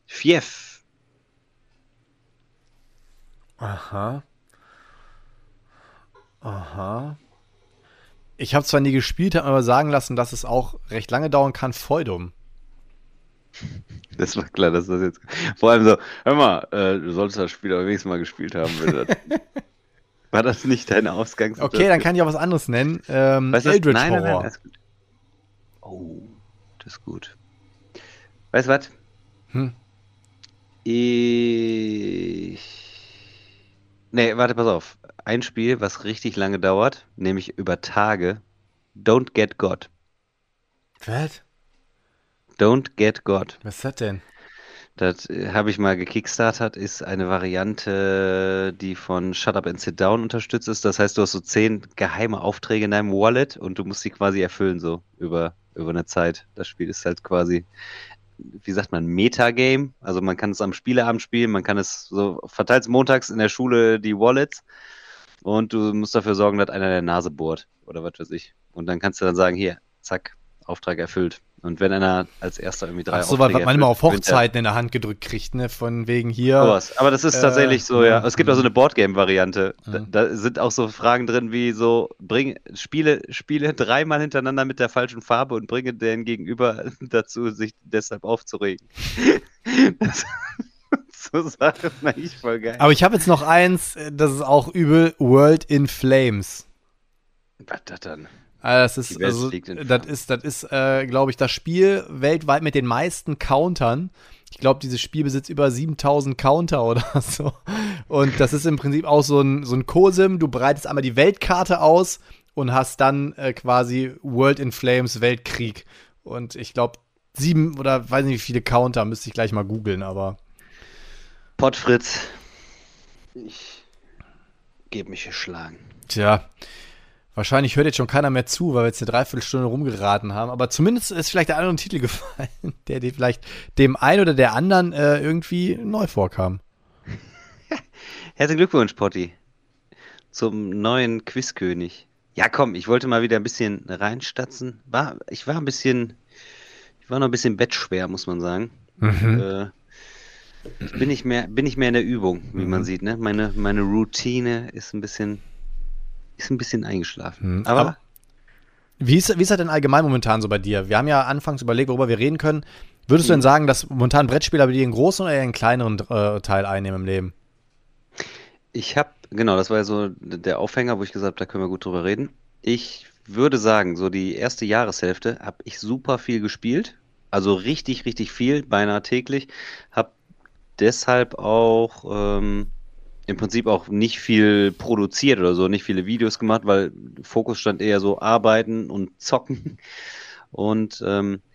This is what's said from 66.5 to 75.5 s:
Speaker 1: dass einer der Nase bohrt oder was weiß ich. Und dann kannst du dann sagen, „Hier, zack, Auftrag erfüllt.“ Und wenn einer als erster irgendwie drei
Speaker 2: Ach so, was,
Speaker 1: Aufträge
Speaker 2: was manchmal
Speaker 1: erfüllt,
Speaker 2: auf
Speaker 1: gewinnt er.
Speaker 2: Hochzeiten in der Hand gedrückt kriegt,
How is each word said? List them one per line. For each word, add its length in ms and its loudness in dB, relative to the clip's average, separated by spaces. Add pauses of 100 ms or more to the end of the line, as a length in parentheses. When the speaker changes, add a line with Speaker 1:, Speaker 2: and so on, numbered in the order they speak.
Speaker 1:
dass 100 0
einer 200 -2
der 120 0
Nase 300 -2
bohrt 360 -6 (200)
oder 160 -12
was 160 -10
weiß 120 -16
ich. 220 -14 (180)
Und 140 -12
dann 140 -4
kannst 220 -4
du 40 0
dann 100 0
sagen, 200 4
„Hier, 240 -4 (220)
zack, 360 -10 (280)
Auftrag 340 -8
erfüllt.“ 420 -4 (200)
Und 180 -8
wenn 140 2
einer 340 2 (140)
als 180 -8
erster 280 -8
irgendwie 180 -10
drei 140 -2
Speaker 2:
Ach 40 0
so, 160 0
was, 60 6
Speaker 1:
Aufträge 140 4
Speaker 2:
was 60 -2
manchmal 180 4
Speaker 1:
erfüllt, 80 4
Speaker 2:
auf 120 -2
Speaker 1:
gewinnt 240 4
er. 60 4
Speaker 2:
Hochzeiten 240 4
in 80 -2
der 100 0
Hand 160 -4
gedrückt 300 -6
kriegt, 340 -8